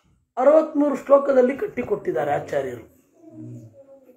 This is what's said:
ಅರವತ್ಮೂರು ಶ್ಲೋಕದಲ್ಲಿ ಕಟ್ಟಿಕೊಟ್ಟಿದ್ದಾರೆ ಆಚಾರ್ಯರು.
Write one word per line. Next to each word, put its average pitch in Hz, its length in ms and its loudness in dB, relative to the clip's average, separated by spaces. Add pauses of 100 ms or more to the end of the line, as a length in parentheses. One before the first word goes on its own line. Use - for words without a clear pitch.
(360)
ಅರವತ್ಮೂರು 294 600 2
ಶ್ಲೋಕದಲ್ಲಿ 269 600 2
ಕಟ್ಟಿಕೊಟ್ಟಿದ್ದಾರೆ 175 760 -4
ಆಚಾರ್ಯರು. 135 580 -6 (1300)